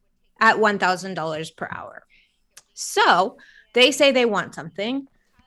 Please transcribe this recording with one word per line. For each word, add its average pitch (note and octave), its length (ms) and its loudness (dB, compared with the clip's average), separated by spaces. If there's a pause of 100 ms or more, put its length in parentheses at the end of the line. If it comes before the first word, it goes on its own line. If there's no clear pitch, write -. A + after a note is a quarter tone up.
(400)
at A3 180 4
one G#3 200 2
thousand F#3 360 -2
dollars D#3+ 360 -8
per - 200 -12
hour. - 340 -16 (680)
So C4 640 0 (360)
they B3+ 200 4
say C#4 180 4
they B3+ 140 2
want G3+ 300 -2
something. A3 520 -8 (400)